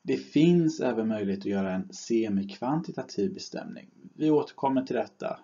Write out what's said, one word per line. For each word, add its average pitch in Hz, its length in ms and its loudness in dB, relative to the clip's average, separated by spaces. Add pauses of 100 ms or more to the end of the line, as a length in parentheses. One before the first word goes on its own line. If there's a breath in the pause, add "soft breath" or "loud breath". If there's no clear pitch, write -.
Det 131 160 0
finns 165 640 4
även 113 280 0
möjlighet 98 320 -2
att 98 60 -14
göra 98 280 0
en 95 200 -6
semikvantitativ 117 1400 -2
bestämning. - 560 -12 (240)
Vi 151 180 0
återkommer 135 500 0
till 131 140 -4
detta - 480 -6